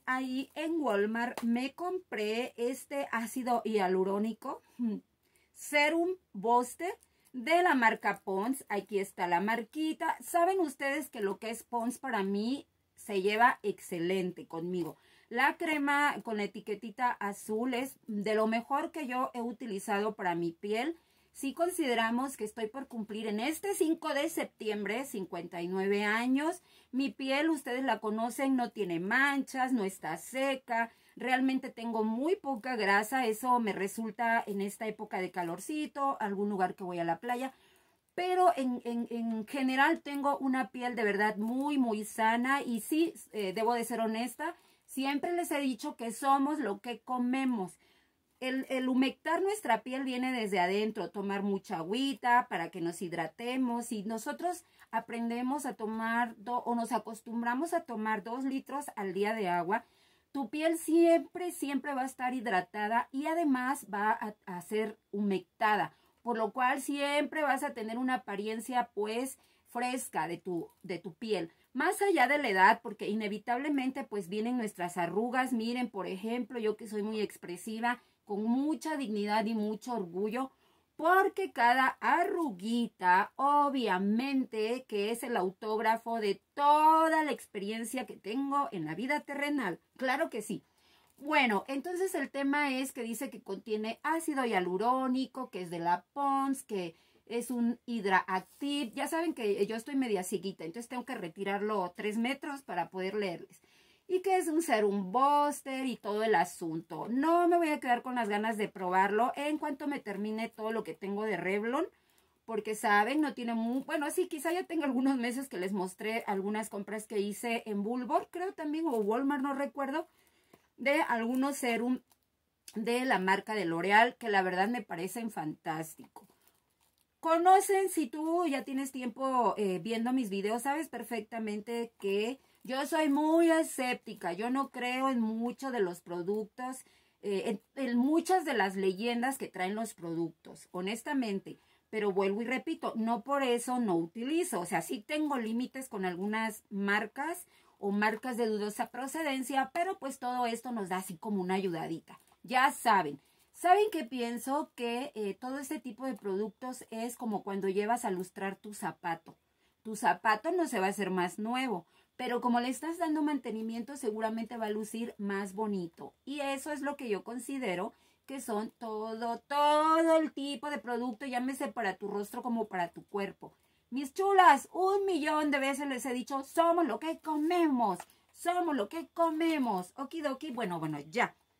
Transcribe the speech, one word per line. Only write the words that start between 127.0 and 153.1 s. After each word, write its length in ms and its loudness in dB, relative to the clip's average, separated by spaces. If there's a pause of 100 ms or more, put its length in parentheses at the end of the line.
Conocen, 680 6
si 160 0
tú 400 0
ya 180 0
tienes 280 -4
tiempo, 640 0
eh, 240 0
viendo 320 0
mis 160 0
videos, 320 -2
sabes 280 -2
perfectamente 1080 -6
que 400 0 (260)
yo 220 -2
soy 220 4
muy 420 6
escéptica. 800 0
Yo 160 -2
no 220 0
creo 380 0
en 120 2
mucho 480 -2
de 120 0
los 200 0
productos, 800 -4 (380)
eh, 380 -2 (160)
en, 80 -4
en 120 0
muchas 480 4
de 120 -2
las 200 2
leyendas 640 0
que 100 -8
traen 280 -4
los 180 -6
productos, 800 -8
honestamente. 880 -4 (320)
Pero 200 0
vuelvo 300 2
y 40 -4
repito, 500 -2
no 260 0
por 220 0
eso 340 0
no 180 2
utilizo. 640 -2
O 40 -6
sea, 160 0
sí 240 -6
tengo 320 0
límites 520 -4
con 160 -4
algunas 680 -2
marcas 720 -2 (320)
o 140 -2
marcas 440 0
de 120 0
dudosa 420 -2
procedencia, 840 -2
pero 280 -2
pues 180 -8
todo 300 -2
esto 240 -6
nos 180 -4
da 80 0
así 200 -6
como 240 -2
una 120 0
ayudadita. 640 -4 (220)
Ya 300 4
saben. 480 4 (340)